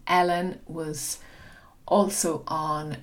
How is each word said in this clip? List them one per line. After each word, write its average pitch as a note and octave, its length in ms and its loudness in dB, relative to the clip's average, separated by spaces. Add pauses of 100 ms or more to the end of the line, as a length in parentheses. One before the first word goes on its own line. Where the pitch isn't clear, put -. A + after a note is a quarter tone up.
Ellen F3+ 600 2
was D#3 520 -8 (680)
also F#3 600 2
on D3+ 560 -4